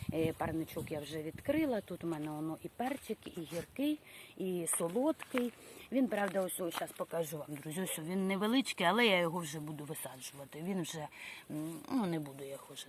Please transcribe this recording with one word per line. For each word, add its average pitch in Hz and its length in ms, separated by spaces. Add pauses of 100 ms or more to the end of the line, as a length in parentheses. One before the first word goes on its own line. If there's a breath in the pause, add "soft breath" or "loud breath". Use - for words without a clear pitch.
(120)
е, 160 200
парничок 160 580
я 156 100
вже 147 220
відкрила. 262 580
Тут 180 240
в - 20
мене 156 240
воно 156 320
і 170 60
перчик, 254 560
і - 160
гіркий, 175 580 (380 loud breath)
і 180 300 (120)
солодкий. 247 760 (400 loud breath)
Він, 254 160
правда, 196 320
ось, 185 200
ось, 170 140
щас 165 160
покажу 165 480
вам, 147 240
друзі, 156 200
ось - 160
він 185 300
невеличкий, 208 580
але 214 200
я 196 120
його 175 200
вже 156 220
буду 151 240
висаджувати. 139 800
Він 185 200
вже, 151 260 (420 loud breath)
м, 156 300 (100)
ну, 240 160
не 170 120
буду 139 260
я 135 60
його 139 240
вже - 140